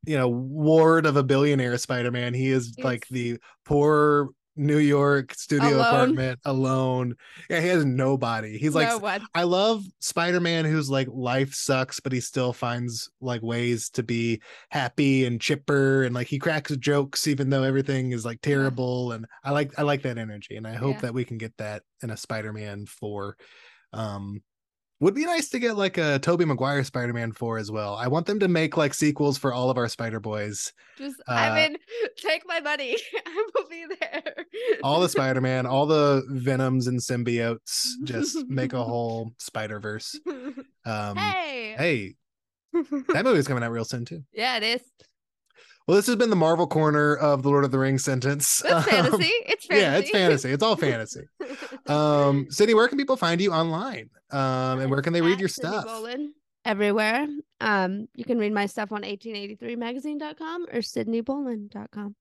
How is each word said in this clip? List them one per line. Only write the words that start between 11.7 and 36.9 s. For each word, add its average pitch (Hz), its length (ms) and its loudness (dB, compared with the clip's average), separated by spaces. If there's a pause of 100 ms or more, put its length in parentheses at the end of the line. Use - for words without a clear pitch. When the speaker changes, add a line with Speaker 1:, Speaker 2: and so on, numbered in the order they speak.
Speaker 1:
but 131 120 -6
he 127 60 -2
still 123 340 -4
finds, 120 560 -6 (120)
like, 123 200 -4
ways 117 500 -2
to 131 120 -4
be 117 400 -2 (300)
happy 135 540 2
and 117 140 -2
chipper, 139 600 2
and, 123 100 0
like, 123 140 -4
he 139 140 -4
cracks 156 360 -2
jokes 143 520 0
even 135 220 0
though 135 120 2
everything 135 480 0
is, 117 140 -6
like, 117 200 -8
Speaker 2:
Yeah. 143 100 2
Speaker 1:
terrible. 127 580 0
And 113 140 -10 (180)
I 139 80 -2
like, 143 260 -2
I 160 40 0
like 143 200 0
that 123 160 -6
energy, 107 380 -12
and 110 100 -12
I 113 80 -10
hope 127 220 -2
Speaker 2:
Yeah. - 60 -12
Speaker 1:
that 120 120 -6
we 123 100 -2
can 117 140 -10
get 110 200 -12
that 107 260 -10 (180)
in 113 80 -8
a 113 60 -10
Spider-Man 107 680 -10
four. 101 500 -10 (560)
Um, 101 500 -8 (580)
would 190 140 4
be 294 120 -2
nice 339 240 -2
to 254 100 -4
get, 233 160 -2
like, 196 200 -2
a 151 220 2
Tobey 170 260 2
Maguire 139 380 0
Spider-Man 120 480 -4
four 113 280 -6
as 107 120 -8
well. 104 240 -4
I 117 140 -4
want 160 180 0
them 208 140 -2
to 196 80 2
make, 160 280 2
like, 147 160 2
sequels 143 460 2
for 135 160 0
all 127 160 0
of 127 80 0
our 120 80 0
Spider-Boys. 107 880 -6 (240)
Speaker 2:
Just, 269 320 -12
Speaker 1:
Uh, - 60 -2
Speaker 2:
I 226 200 2
mean, 311 220 2 (220)
<laughs> - 180 -4
take 320 320 -2
my 339 100 -2
money. 285 380 -4 (160)
<laughs> 392 140 -6
I 370 280 -4
will 415 140 -2
be 330 160 -14 (160)
there. 320 440 -8 (380)
Speaker 1:
all 147 180 4
the 180 80 4
Spider-Man, 131 580 0
all 135 200 2
the 143 420 4
Venoms 131 600 0
and 123 100 -2